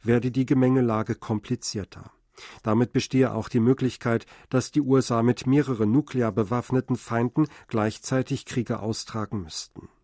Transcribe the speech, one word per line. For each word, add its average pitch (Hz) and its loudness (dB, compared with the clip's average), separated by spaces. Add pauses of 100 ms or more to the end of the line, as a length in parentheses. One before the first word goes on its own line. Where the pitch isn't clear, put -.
werde 117 2
die 127 0
Gemengelage 127 2
komplizierter. - -6 (520)
Damit 117 2
bestehe 131 2
auch 107 -4
die 120 0
Möglichkeit, 120 0 (240)
dass - 0
die 151 0
U 135 4
S 127 2
A 113 2
mit 120 2
mehreren 127 2
nuklear 127 0
bewaffneten 120 -2
Feinden 123 0 (220)
gleichzeitig 120 -2
Kriege - -4
austragen 107 -6
müssten. - -14 (160)